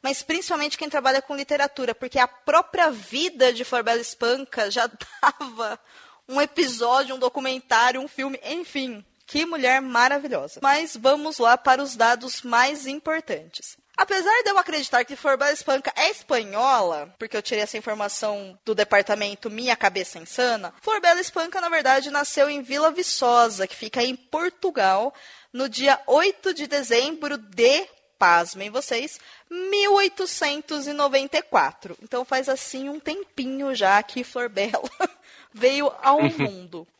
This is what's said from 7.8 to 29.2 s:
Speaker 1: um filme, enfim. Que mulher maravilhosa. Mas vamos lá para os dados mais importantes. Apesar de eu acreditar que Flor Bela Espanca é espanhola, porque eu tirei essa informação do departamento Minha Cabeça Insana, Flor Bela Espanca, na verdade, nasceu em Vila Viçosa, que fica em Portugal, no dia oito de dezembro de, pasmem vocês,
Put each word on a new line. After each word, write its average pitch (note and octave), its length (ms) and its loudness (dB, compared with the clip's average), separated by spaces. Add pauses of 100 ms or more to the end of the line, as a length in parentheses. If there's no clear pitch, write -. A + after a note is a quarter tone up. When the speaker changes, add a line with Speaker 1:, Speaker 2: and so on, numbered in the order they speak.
Speaker 1:
um C#4+ 80 -8
filme, C4+ 340 -8
enfim. C4 600 -8 (240)
Que D#4 180 -2
mulher C4+ 360 2
maravilhosa. B3 840 0
Mas D4 320 0
vamos D4 420 0
lá A#3+ 200 6
para C4 260 2
os B3+ 140 -8
dados A#3+ 440 0
mais C4 460 0
importantes. C#4 880 -8 (220)
Apesar G4 460 2
de G#4 80 0
eu G4 60 2
acreditar D4 460 0
que C#4 140 -8
Flor C#4 200 2
Bela C#4+ 140 2
Espanca C#4 460 -2
é D#4 140 2
espanhola, G#3 1080 0
porque A3+ 160 -10
eu G#3 60 -2
tirei G#3+ 220 -4
essa G#3+ 140 -8
informação G#3 880 -6
do A3 100 -4
departamento G3+ 760 0
Minha A#3 260 -2
Cabeça F#3+ 440 -2
Insana, G#3 640 -2
Flor G#4+ 200 -2
Bela F4 180 4
Espanca, F4 400 -6
na F4 80 -4
verdade, C#4 420 2
nasceu C#4+ 400 0
em C#4+ 120 -6
Vila C#4+ 300 2
Viçosa, A#3+ 760 2
que - 80 -16
fica A#3 280 -6
em B3+ 120 -2
Portugal, C#4+ 1000 -2 (400)
no B3+ 160 -4
dia C4 360 2
oito F4+ 480 2
de D4 140 -6
dezembro C#4+ 680 0
de, A#3 500 2 (320)
pasmem F3 500 2
vocês, B3+ 480 -6 (320)